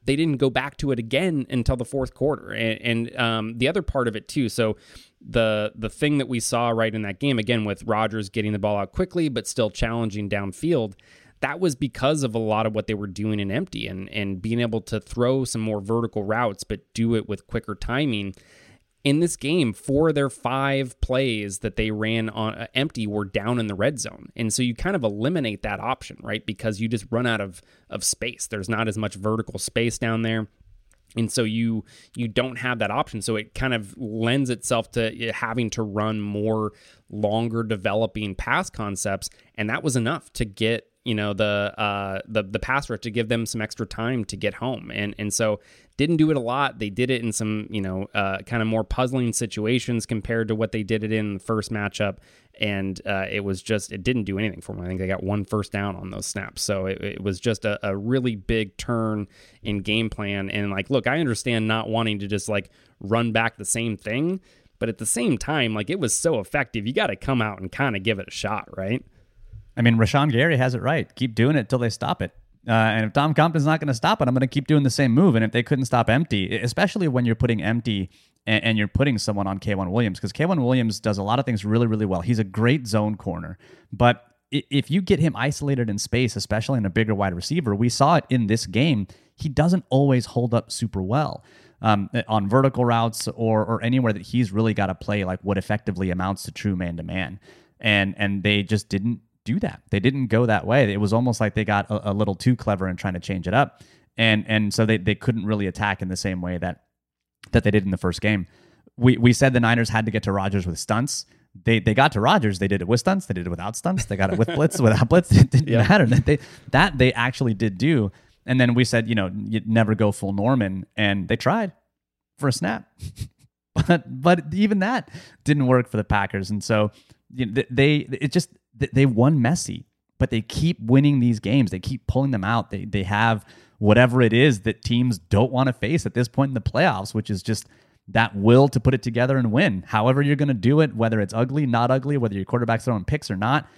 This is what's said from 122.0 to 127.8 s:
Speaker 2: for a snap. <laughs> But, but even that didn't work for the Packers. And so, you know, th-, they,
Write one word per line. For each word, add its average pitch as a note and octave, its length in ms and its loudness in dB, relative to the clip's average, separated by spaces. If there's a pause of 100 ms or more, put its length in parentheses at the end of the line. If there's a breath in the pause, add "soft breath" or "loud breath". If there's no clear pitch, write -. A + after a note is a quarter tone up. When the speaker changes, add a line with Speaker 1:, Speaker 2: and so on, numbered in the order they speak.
Speaker 2:
for C#3+ 80 0
a B2+ 60 2
snap. G3+ 340 -4 (140)
<laughs> - 260 -10 (480)
But, D3 460 0
but D#3+ 320 2
even G3+ 260 2
that A3+ 300 -2 (340 loud breath)
didn't C#3+ 220 2
work B2 240 4
for A2 80 -2
the G#2 60 0
Packers. G2 480 -2
And G#2 120 -4
so, G#2+ 280 2 (420 soft breath)
you B2 140 -2
know, G2+ 60 -8
th-, C3+ 180 0
they, C#3 240 4